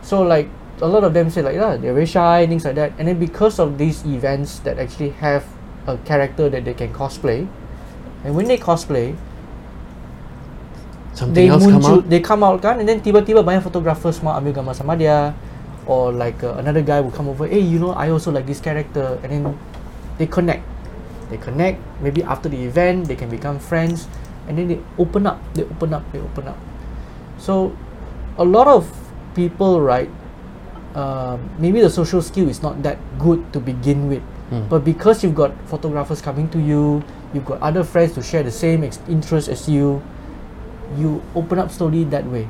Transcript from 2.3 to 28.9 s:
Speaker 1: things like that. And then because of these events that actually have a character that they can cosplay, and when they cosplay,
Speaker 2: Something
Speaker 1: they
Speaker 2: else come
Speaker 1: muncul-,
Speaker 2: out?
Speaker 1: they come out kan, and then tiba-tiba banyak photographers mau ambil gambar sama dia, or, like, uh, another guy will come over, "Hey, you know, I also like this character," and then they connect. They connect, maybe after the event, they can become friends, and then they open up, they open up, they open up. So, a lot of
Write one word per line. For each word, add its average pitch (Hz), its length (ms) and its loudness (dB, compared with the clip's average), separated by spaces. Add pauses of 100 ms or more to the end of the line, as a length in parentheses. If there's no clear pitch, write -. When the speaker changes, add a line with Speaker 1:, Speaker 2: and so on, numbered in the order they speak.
Speaker 1:
things 165 160 0
like 143 160 -2
that. 151 240 0
And 170 80 2
then 180 80 0
because 202 400 2
of 147 240 2
these 156 240 -2
events 139 560 -2
that - 160 -4
actually 135 400 -6
have 143 240 0 (480)
a 123 160 -2
character 143 400 2
that 131 160 0
they 120 160 -4
can 117 160 -6
cosplay, 139 560 -4 (720)
and 139 160 -6
when 208 80 0
they 247 160 4
cosplay, 151 560 0 (2000)
Speaker 2:
Something 127 160 -2
Speaker 1:
they 180 160 10
Speaker 2:
else 185 160 10
come 196 160 10
Speaker 1:
muncul-, 180 160 10
Speaker 2:
out? 185 80 4
Speaker 1:
they 170 160 6
come 208 240 4
out 190 160 4
kan, 240 160 2
and 214 80 0
then 220 160 2
tiba-tiba 208 400 6
banyak 185 240 2
photographers 165 560 0
mau 156 160 0
ambil 143 160 -2
gambar 131 240 -4
sama 151 160 0
dia, 151 400 4 (560)
or, 127 240 4
like, 120 320 -2
uh, 117 160 -4
another 151 240 2
guy 147 160 4
will 127 80 -2
come 147 160 -6
over, 139 160 -4
"Hey, 180 160 2
you 165 240 4
know, 180 80 0
I 160 240 0
also 160 160 0
like 131 160 -2
this 139 160 -6
character," 147 640 -4
and - 80 -8
then 147 80 -2 (800)
they 160 80 -2
connect. 170 320 0 (640)
They 113 160 -10
connect, 170 400 -2 (160)
maybe 143 240 0
after 139 240 -4
the 135 160 -4
event, 175 480 0
they 127 80 -4
can 123 160 -6
become 143 240 -6
friends, 165 480 -2 (400)
and 151 80 -6
then 175 160 -2
they 165 80 -2 (160)
open 196 320 2
up, - 160 -2 (160)
they - 80 -2
open 156 240 -4
up, 147 240 -4
they 135 80 -8
open - 240 -8
up. 135 100 -10 (840)
So, 190 340 0 (640)
a 170 80 4
lot 214 220 8
of 247 240 6 (440)